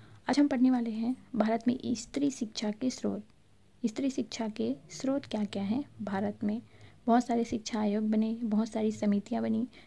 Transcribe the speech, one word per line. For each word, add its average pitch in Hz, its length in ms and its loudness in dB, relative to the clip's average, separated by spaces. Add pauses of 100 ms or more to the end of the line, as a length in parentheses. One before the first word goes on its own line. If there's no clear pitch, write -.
(300)
आज 254 80 4
हम 294 100 6
पढ़ने 254 220 4
वाले 240 200 0
हैं 233 260 -2 (200)
भारत 220 320 2
में 240 180 0
स्त्री 269 440 -2
शिक्षा 214 400 -4
के 247 200 -2
स्रोत। 208 340 -4 (640)
स्त्री 262 240 0
शिक्षा 240 380 -4
के 226 280 -2 (140)
स्रोत 277 340 -2
क्या-क्या 208 380 -4
हैं 240 220 0 (180)
भारत 202 420 -2
में? 214 180 -2 (440)
बहुत 240 200 6
सारे 233 180 0
शिक्षा 233 360 -4
आयोग 214 300 2
बने, 220 320 2
बहुत 220 260 2
सारी 220 240 0
समितियाँ 208 500 0
बनी, 226 260 0 (180)